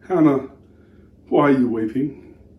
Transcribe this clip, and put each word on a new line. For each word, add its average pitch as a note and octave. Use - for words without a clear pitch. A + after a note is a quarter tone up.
"Hannah, D3+
why C#3+
are C3
you A#2+
weeping? A2+